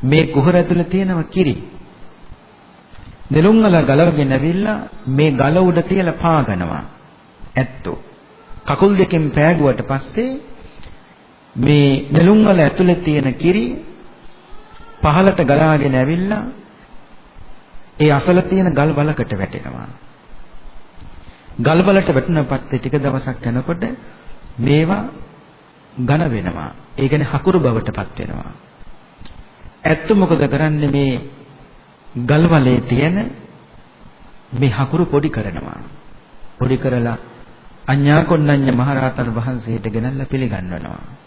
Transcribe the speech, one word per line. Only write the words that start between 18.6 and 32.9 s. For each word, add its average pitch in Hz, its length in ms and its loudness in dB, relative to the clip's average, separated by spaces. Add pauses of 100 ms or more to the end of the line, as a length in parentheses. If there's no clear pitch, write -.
ගල් 143 220 2
වලකට 143 400 -2
වැටෙනවා. 67 560 -8 (1700)
ගල් 156 240 2
වලට 196 300 4
වැටුණ 147 340 0
පස්සේ 131 340 -6
ටික 131 180 -4
දවසක් 135 500 -4
යනකොට 127 380 -4 (720)
මේවා 160 480 2 (920)
ඝන 135 280 0
වෙනවා. 90 440 -4 (220)
ඒ 135 160 0
කියන්නේ 143 220 0
හකුරු 180 300 2
බවට 117 300 0
පත් - 280 -8
වෙනවා. - 340 -8 (1300)
ඇත්ත - 300 -2
මොකද 170 340 4
කරන්නේ? 147 440 0
මේ 139 320 0 (960)
ගල් 143 280 2
වලේ 127 360 4
තියෙන 147 340 0 (1300)